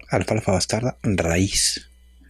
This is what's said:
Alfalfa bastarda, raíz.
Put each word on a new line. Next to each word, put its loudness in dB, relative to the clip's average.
Alfalfa 0
bastarda, -2
raíz. 0